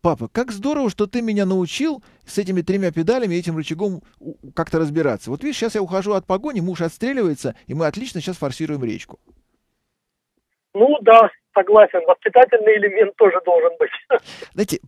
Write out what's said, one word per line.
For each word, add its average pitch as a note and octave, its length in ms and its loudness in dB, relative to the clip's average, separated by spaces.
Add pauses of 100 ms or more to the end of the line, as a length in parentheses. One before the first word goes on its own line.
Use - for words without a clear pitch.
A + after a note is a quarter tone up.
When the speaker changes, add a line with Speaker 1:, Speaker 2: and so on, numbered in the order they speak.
Speaker 1:
"Папа, A#2+ 280 -2
как B3 240 -6
здорово, C4+ 360 -4
что G#3 180 -4
ты A#3+ 140 -6
меня G#3+ 240 -2
научил F#3+ 580 -4 (220)
с - 140 -16
этими F#3 240 -2
тремя F#3+ 300 -2
педалями F#3+ 420 -2
и F3 40 -2
этим E3+ 200 -6
рычагом E3 420 -6 (200)
у-, - 200 -16
у-, C3 120 -20
как-то E3 260 -4
разбираться. D3 520 -2
Вот C#3 140 -8
видишь, C#4 140 -8
щас A3+ 160 -4
я G#3+ 80 -2
ухожу F#3+ 300 -4
от F#3+ 140 -2
погони, A3 340 -4
муж F3 200 -6
отстреливается, F3 760 -4 (120)
и - 80 -10
мы D#3+ 120 -2
отлично F#3 360 -8
щас F3+ 160 -10
форсируем D3 440 -8
речку". A2 360 -8 (1500)
Speaker 2:
Ну C4+ 300 4
да, A3 280 8 (240)
согласен, G3 520 6
воспитательный A3 720 4
элемент G3+ 380 0
тоже F#3 280 4
должен E3+ 340 2
быть. - 120 0 (180)
<laughs> - 460 -4
Speaker 1:
Знаете, - 340 -4